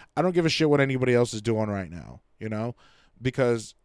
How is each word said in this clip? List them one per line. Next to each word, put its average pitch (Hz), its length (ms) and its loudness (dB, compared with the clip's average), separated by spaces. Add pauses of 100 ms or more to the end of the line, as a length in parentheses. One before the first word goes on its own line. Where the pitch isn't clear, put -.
(180)
I 151 60 2
don't 180 100 0
give 170 140 2
a - 20 0
shit 156 200 2
what 143 120 4
anybody 127 320 2
else 120 200 2
is 107 80 -8
doing 110 280 0
right 98 200 -6
now, 67 320 -16 (180)
you 110 100 -8
know, 110 260 -6 (460)
because 120 640 0